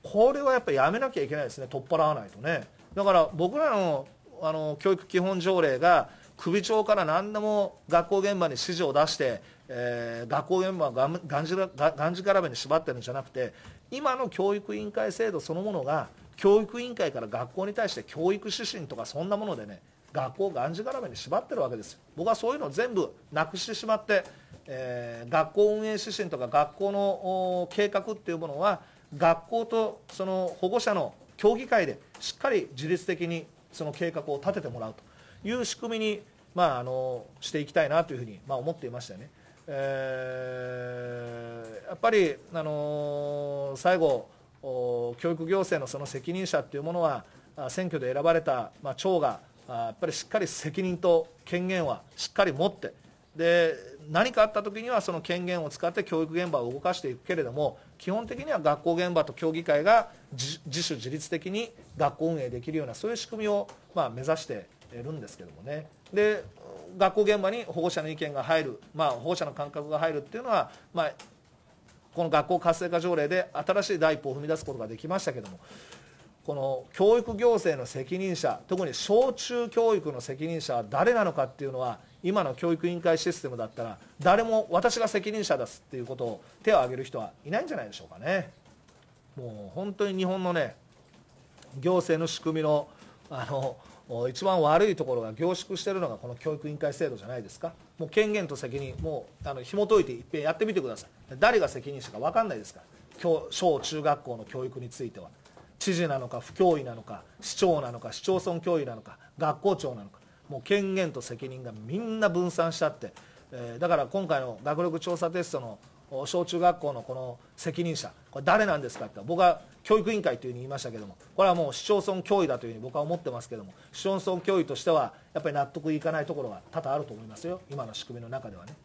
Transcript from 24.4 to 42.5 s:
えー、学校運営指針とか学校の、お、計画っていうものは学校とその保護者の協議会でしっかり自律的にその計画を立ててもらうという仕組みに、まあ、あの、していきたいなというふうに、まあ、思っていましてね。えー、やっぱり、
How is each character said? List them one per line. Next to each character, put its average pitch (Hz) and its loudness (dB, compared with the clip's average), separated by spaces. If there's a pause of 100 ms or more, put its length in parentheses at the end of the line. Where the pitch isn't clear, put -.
え 123 -8
ー、 120 -12
学 160 4
校 208 6
運 214 -2
営 214 -2
指 214 -6
針 185 -4
と 151 -4
か 123 -2
学 147 4
校 196 -2
の、 202 0
お、 185 0
計 208 2
画 202 2 (120)
っ 202 -6
て 190 -8
い 170 -2
う 165 -4
も 160 -6
の 143 -8
は 185 2 (360)
学 165 4
校 233 -2
と 220 0 (100)
そ - -6
の 190 0 (140)
保 185 2
護 226 2
者 220 2
の 151 0 (220)
協 220 6
議 247 -6
会 208 4
で 131 -4 (200)
し - -8
っ - -16
か 277 0
り 202 2
自 135 -6
律 175 0
的 170 -2
に 165 -6 (260)
そ - -8
の 151 -4
計 170 -2
画 156 -6
を 143 -2
立 185 -2
て 190 -4
て 135 -8
も 120 -10
ら 110 -6
う 110 -10
と - -16
い 214 -2
う 247 -2
仕 - -6
組 226 -6
み 220 -2
に、 208 -2 (320)
ま 165 4
あ、 - -2
あ 123 -6
の、 127 -4 (140)
し - -8
て 151 -2
い 143 -4
き - -18
た 160 4
い 139 0
な 160 4
と - -8
い 135 -6
う - -8
ふ 120 -8
う - -8
に、 104 -14
ま 135 -2
あ、 - -4
思 143 -4
っ - -8
て 139 -10
い - -8
ま 123 -10
し 117 -12
て 101 -14
ね。 113 -18 (360)
え 127 -8
ー、 - -12
や 185 -8
っ - -10
ぱ 233 4
り、 185 6 (180)